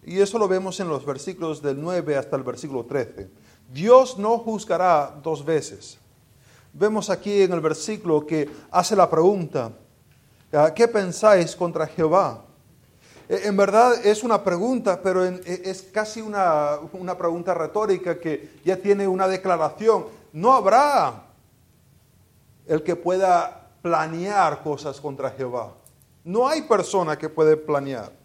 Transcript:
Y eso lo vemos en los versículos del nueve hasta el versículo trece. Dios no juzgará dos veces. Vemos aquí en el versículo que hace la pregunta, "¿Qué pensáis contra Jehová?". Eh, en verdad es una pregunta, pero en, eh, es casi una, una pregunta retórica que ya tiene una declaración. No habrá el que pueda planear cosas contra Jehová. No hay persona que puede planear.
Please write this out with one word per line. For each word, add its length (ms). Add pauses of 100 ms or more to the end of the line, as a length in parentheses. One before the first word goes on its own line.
Y 180
eso 180
lo 100
vemos 320
en 80
los 160
versículos 560
del 180
nueve 380
hasta 200
el 60
versículo 440
trece. 420 (420)
Dios 480
no 200
juzgará 840
dos 220
veces. 540 (800)
Vemos 320
aquí 340
en 100
el 80
versículo 640
que 240 (220)
hace 240
la 120
pregunta, 640 (1040)
"¿Qué 140
pensáis 680
contra 320
Jehová?". 580 (840)
Eh, 160
en 120
verdad 480
es 200
una 180
pregunta, 580
pero 240
en, 220
eh, 200
es 160
casi 380
una, 580 (140)
una 240
pregunta 380
retórica 640
que 460
ya 120
tiene 300
una 220
declaración. 800 (260)
No 200
habrá 720 (1400)
el 160
que 140
pueda 760 (100)
planear 840
cosas 360
contra 300
Jehová. 440 (500)
No 240
hay 140
persona 540
que 120
puede 280
planear. 540 (140)